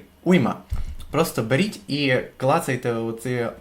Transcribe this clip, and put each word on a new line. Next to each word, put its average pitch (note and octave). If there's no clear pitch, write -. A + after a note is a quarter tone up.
уйма. C#3
Просто C#3+
беріть C#3
і C#3
клацайте C3
оці A2+